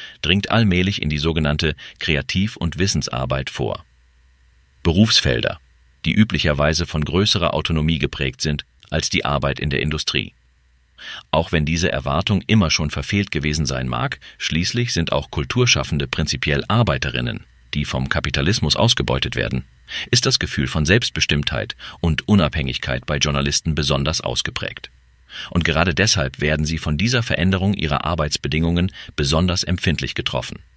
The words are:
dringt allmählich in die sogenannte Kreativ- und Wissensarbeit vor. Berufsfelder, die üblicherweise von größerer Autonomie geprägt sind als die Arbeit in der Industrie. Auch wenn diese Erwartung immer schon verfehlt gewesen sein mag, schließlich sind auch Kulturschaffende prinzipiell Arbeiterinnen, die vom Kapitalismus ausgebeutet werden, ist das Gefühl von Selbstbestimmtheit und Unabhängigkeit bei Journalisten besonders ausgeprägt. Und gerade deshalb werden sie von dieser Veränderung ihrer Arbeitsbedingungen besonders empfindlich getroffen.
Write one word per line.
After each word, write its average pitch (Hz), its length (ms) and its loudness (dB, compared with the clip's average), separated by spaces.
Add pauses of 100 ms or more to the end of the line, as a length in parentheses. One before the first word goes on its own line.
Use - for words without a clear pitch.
(220)
dringt 95 280 2
allmählich 92 500 4
in 76 100 -2
die 76 80 0
sogenannte 76 560 0 (240)
Kreativ- 85 580 -2
und 82 220 -4
Wissensarbeit 67 720 -2
vor. 50 340 -4 (1000)
Berufsfelder, 82 760 4 (460)
die 80 80 0
üblicherweise 80 720 2
von 76 180 -2
größerer 87 500 2
Autonomie 80 440 0
geprägt 69 420 -4
sind 73 240 -2 (260)
als 80 200 -2
die - 140 0
Arbeit 71 360 0
in 76 100 -2
der 67 100 0
Industrie. 76 520 -2 (1000)
Auch 82 220 2
wenn 78 120 2
diese 82 260 0
Erwartung 80 560 0
immer 101 240 4
schon 76 200 0
verfehlt 101 400 -2
gewesen 76 360 0
sein 64 220 -4
mag, 62 300 -4 (200)
schließlich 117 540 -2
sind 82 200 0
auch - 180 -2
Kulturschaffende 73 760 0
prinzipiell 73 600 -2
Arbeiterinnen, 67 760 0 (300)
die 73 100 0
vom 65 240 -2
Kapitalismus 73 680 0
ausgebeutet 65 600 2
werden, 64 280 -2 (460)
ist - 160 2
das 131 120 0
Gefühl 73 280 -2
von 78 180 0
Selbstbestimmtheit 73 920 0 (240)
und - 280 0
Unabhängigkeit 71 800 0
bei 73 120 -2
Journalisten 71 560 -2
besonders 71 460 0
ausgeprägt. - 720 -6 (600)
Und 82 140 0
gerade 80 300 2
deshalb 73 460 0
werden 76 260 0
sie 80 120 -2
von 78 200 -2
dieser 117 240 0
Veränderung 95 520 2
ihrer 73 300 -2
Arbeitsbedingungen 80 880 0 (220)
besonders 80 480 2
empfindlich 87 520 -2
getroffen. - 440 -4 (180)